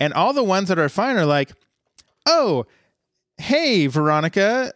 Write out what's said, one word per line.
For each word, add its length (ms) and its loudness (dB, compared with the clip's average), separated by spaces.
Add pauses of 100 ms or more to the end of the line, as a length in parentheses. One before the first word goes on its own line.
And 140 -2
all 180 0
the 100 0
ones 260 0
that 120 0
are 80 2
fine 280 -2
are 100 2
like, 260 0 (720)
"Oh, 400 0 (680)
hey, 500 0
Veronica, 880 0